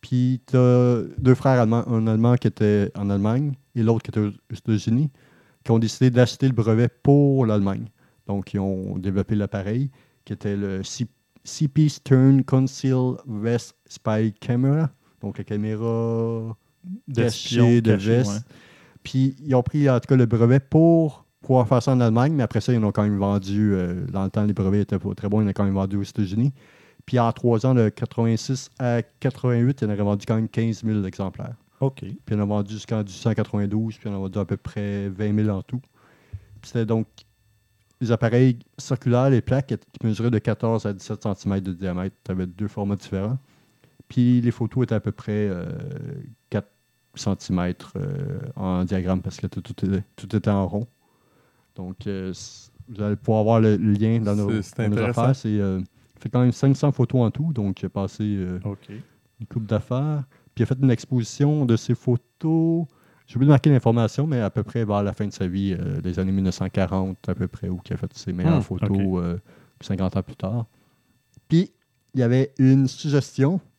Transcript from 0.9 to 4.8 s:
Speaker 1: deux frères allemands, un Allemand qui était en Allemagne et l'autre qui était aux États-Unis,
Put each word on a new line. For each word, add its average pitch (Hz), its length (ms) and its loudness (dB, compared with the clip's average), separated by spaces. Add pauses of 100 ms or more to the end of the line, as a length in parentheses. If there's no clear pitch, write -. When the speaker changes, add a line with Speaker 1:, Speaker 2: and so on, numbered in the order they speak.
Speaker 1:
deux 127 160 6
frères 131 260 4
allemands, 113 280 2
un 113 200 0
Allemand 113 280 4
qui 117 120 0
était 104 480 2
en 101 140 -4
Allemagne 113 420 0 (240)
et 117 80 0
l'autre 113 180 2
qui - 80 -12
était 107 160 -2
aux 104 60 -4 (200)
États-Unis, 117 580 0 (540)